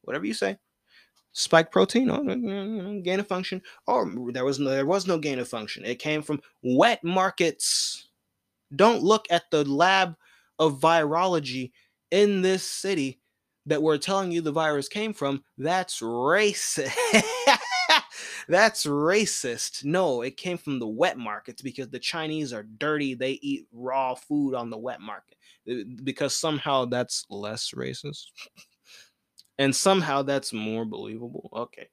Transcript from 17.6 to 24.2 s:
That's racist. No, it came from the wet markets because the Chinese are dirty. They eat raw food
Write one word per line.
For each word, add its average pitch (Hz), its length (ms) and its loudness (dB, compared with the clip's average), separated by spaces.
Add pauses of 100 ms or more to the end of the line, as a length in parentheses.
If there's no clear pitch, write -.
That's 196 380 4
racist. 147 960 0
No, 147 400 0
it 135 140 -8
came 180 200 -6
from 135 220 -4
the 113 80 -4
wet 127 320 0
markets 107 420 -10
because 127 280 -10
the 127 100 -10
Chinese 156 520 -4
are 107 120 -8
dirty. 139 500 -2
They 131 200 -4 (100)
eat 139 280 -6
raw 127 440 -2
food 143 400 -2